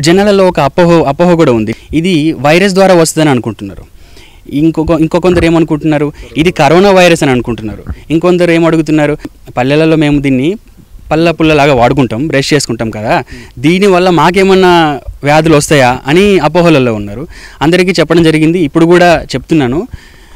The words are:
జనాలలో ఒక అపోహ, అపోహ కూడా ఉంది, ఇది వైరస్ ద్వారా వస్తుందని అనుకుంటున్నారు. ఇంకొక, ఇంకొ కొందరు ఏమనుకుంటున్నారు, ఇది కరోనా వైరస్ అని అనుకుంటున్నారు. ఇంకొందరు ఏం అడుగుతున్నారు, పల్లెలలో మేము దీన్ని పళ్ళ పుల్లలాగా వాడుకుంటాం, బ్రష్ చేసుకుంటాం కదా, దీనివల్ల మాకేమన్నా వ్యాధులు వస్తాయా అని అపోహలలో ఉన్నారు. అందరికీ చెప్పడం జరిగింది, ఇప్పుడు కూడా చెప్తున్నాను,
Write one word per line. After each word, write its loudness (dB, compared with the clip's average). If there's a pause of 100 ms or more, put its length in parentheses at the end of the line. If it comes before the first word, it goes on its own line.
జనాలలో 2
ఒక 0
అపోహ, 2
అపోహ 0
కూడా 2
ఉంది, -2 (200)
ఇది 0
వైరస్ 0
ద్వారా 2
వస్తుందని 0
అనుకుంటున్నారు. -6 (680)
ఇంకొక, -2
ఇంకొ 0
కొందరు 0
ఏమనుకుంటున్నారు, -2 (240)
ఇది 0
కరోనా 2
వైరస్ 2
అని 0
అనుకుంటున్నారు. -6 (260)
ఇంకొందరు 0
ఏం 0
అడుగుతున్నారు, 0 (400)
పల్లెలలో 0
మేము 0
దీన్ని -2 (540)
పళ్ళ 0
పుల్లలాగా 2
వాడుకుంటాం, 0
బ్రష్ -2
చేసుకుంటాం -4
కదా, -4 (340)
దీనివల్ల 0
మాకేమన్నా 2 (240)
వ్యాధులు 2
వస్తాయా 2
అని 2
అపోహలలో 0
ఉన్నారు. -10 (360)
అందరికీ 2
చెప్పడం 0
జరిగింది, 0
ఇప్పుడు 0
కూడా 2
చెప్తున్నాను, -4 (480)